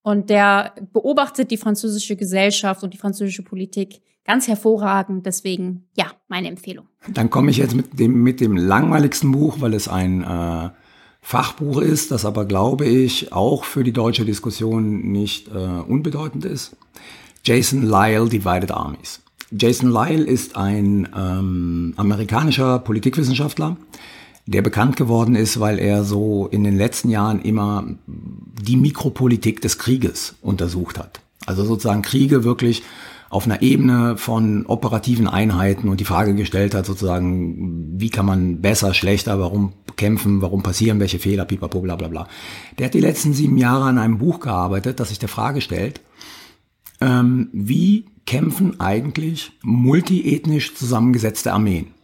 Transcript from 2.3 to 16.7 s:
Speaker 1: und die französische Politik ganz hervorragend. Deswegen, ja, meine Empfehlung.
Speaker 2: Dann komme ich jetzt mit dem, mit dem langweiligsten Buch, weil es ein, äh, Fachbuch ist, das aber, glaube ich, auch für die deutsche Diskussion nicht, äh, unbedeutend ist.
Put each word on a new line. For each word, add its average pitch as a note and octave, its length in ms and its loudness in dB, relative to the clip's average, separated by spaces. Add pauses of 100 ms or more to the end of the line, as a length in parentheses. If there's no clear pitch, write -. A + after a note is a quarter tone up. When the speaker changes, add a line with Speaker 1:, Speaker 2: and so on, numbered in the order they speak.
Speaker 1:
und F#3 120 -8
die - 40 -20
französische G3 460 -6
Politik G3 580 -8 (220)
ganz B3 240 0
hervorragend. G3+ 800 0
Deswegen, F3+ 680 -6
ja, E3+ 100 0 (240)
meine F3+ 180 -6
Empfehlung. F#3 400 -14 (220)
Speaker 2:
Dann A2+ 200 0
komme C#3+ 220 4
ich A2+ 60 2
jetzt B2 180 0
mit B2+ 240 -4
dem, A#2+ 240 4
mit B2+ 160 2
dem G#2+ 160 2
langweiligsten C3+ 760 2
Buch, D3 260 2
weil A#2 140 0
es G#2 160 -4
ein, F#2 340 0
äh, E2+ 460 -4 (520)
Fachbuch C3 600 -2
ist, D3+ 300 0
das G#2+ 120 -2
aber, G#2+ 220 -2
glaube A#2 400 0
ich, B2+ 480 2
auch A#2+ 320 0
für C#3 180 -2
die A#2+ 80 2
deutsche A#2 320 0
Diskussion G#2+ 880 -2
nicht, G2+ 380 -4
äh, - 20 -16
unbedeutend B2 960 -4
ist. - 320 -10 (680)